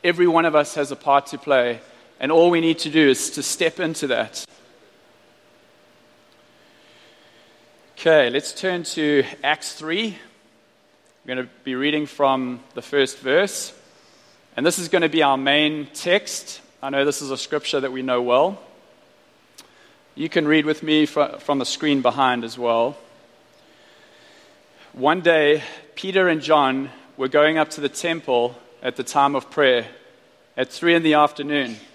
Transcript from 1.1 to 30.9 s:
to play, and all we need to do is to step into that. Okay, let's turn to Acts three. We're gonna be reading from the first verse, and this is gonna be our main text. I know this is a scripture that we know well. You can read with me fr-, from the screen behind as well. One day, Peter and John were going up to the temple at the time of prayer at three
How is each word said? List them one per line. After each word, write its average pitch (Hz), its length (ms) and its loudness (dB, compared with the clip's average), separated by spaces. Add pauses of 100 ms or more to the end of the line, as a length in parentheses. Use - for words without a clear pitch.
to 147 100 -12
play, 120 440 0 (400)
and 139 100 -2
all 165 180 6
we 170 120 2
need 165 180 0
to 160 100 -6
do 151 200 4
is - 220 0
to 143 120 -8
step - 380 -4
into 156 260 -6
that. 113 380 -4 (3500)
Okay, 151 320 4
let's 135 240 -4
turn 180 300 -4
to 147 420 0 (180)
Acts 147 300 -2
three. 180 420 -6 (1120)
We're 127 100 -8
gonna 127 140 -8 (160)
be 131 100 -4
reading 151 300 -2
from 131 560 -2 (140)
the 120 60 -8
first 135 360 -2
verse, 165 560 -2 (840)
and 131 100 -4
this 180 140 0
is 170 80 -8
gonna 165 220 0
be 160 120 0
our 139 160 2
main 147 560 0
text. - 680 -4 (200)
I 135 100 -8
know 139 120 0
this 143 180 -2
is 139 80 -10
a 131 80 -6
scripture 147 440 -4
that 131 100 -6
we 131 120 -8
know 127 180 0
well. 139 420 2 (1500)
You 156 120 -8
can 156 180 -2
read 151 200 4
with 151 180 -2
me 151 220 2
fr-, - 340 -2
from 139 200 -2
the 123 60 -4
screen 143 360 -2
behind 123 420 0
as 113 140 -12
well. 120 400 0 (1900)
One 151 300 0
day, 156 420 4 (320)
Peter 190 320 0
and 160 140 0
John 135 480 2 (260)
were 131 140 -4
going 151 280 4
up 151 140 0
to 151 100 -10
the 143 60 -2
temple 127 680 -2 (260)
at 127 140 -6
the 127 60 -8
time 143 300 2
of 135 160 -6
prayer 127 360 2 (720)
at 131 160 -6
three 170 200 2